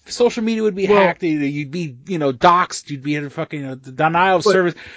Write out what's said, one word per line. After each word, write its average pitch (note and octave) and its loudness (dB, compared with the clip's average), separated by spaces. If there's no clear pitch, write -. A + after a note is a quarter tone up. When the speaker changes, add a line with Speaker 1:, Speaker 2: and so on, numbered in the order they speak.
Speaker 1:
social A#3+ 0
media A3 -2
would G#3 0
be F#3+ -2
Speaker 2:
Well G3+ 6
Speaker 1:
hacked, F3+ 2
you D#3 -2
know, C#3+ -2
you'd C#3+ -6
be, D#3+ -8
you F#3 -6
know, C#3 -2
doxxed, F3 2
you'd C#3 -10
be D3 -4
in D3 -8
fucking, D#3 -10
you C#3 -10
know, C3+ -10
denial D#3+ 2
of D#3 -2
Speaker 2:
But G#3 4
Speaker 1:
service. F#3 2